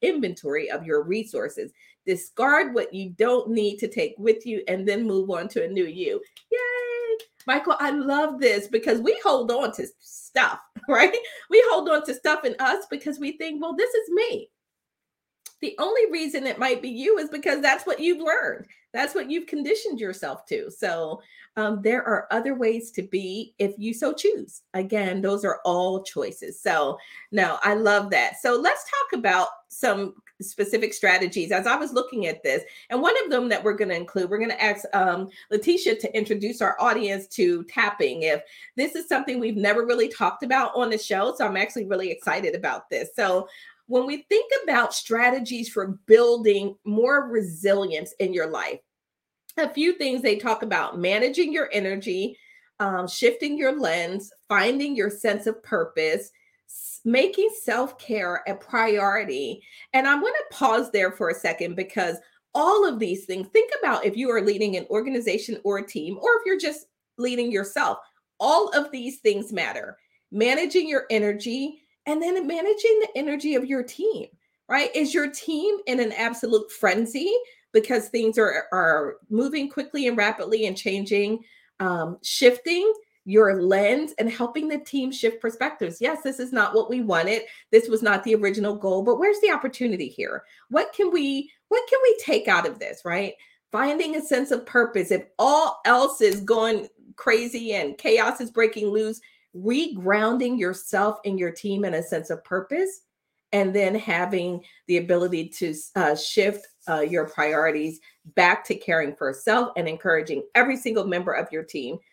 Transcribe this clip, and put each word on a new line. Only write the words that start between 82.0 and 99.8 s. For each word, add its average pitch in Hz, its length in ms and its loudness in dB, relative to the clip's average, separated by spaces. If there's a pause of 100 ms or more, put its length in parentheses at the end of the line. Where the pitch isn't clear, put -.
shifting 339 720 4 (320)
your 196 380 6
lens 208 560 2
and 226 120 0
helping 254 380 -4
the 294 120 -4
team 269 300 -4
shift 226 300 -2
perspectives. 226 580 -4
Yes, 302 240 -2
this 269 160 -4
is 254 140 -8
not 214 220 2
what 214 160 2
we 247 100 -2
wanted. 208 440 0 (280)
This 226 160 8
was 220 140 0
not 202 200 2
the 220 120 2
original 202 420 0
goal, 190 260 0
but 233 160 2
where's 403 220 2
the 415 100 6
opportunity 247 580 -2
here? - 360 -8 (240)
What 330 240 0
can 381 180 2
we, 285 400 -2 (180)
what 466 200 2
can 539 140 4
we 494 200 6
take - 260 0
out 175 200 4
of - 100 -8
this, - 280 -10
right? 180 260 -4 (400)
Finding 294 440 0
a 311 40 -4
sense 277 300 0
of 240 160 0
purpose. 226 440 2
If 190 140 0 (140)
all 294 480 4
else 247 340 4
is 202 200 4
going 220 480 0 (280)
crazy 233 560 0
and 151 240 -4
chaos 262 460 2
is 226 80 -6
breaking 220 380 2
loose, 214 340 0 (340)
regrounding 233 1000 0